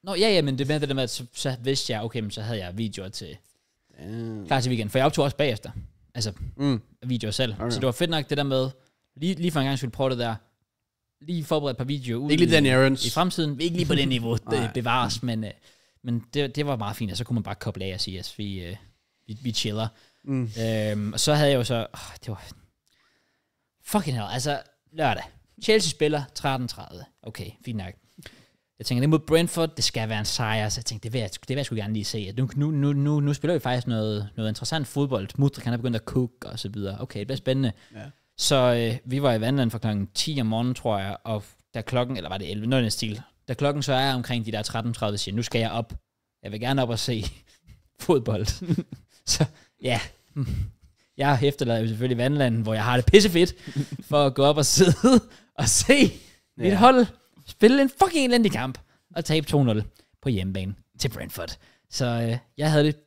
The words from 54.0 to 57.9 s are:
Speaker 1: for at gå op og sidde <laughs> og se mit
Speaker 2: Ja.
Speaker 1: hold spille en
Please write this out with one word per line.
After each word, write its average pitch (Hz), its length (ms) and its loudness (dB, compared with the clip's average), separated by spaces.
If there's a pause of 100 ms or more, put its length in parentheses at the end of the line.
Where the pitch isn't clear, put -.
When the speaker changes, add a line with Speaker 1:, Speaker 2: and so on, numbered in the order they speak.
Speaker 1:
for 147 260 2
at 131 80 0
gå 139 100 2
op 147 120 6
og 147 100 2
sidde 220 540 6 (180)
<laughs> - 200 -18
og - 100 2
se 262 440 6 (440)
mit - 120 0
Speaker 2:
Ja. 196 80 4
Speaker 1:
hold 247 300 8 (400)
spille 262 360 6
en 262 80 4 (120)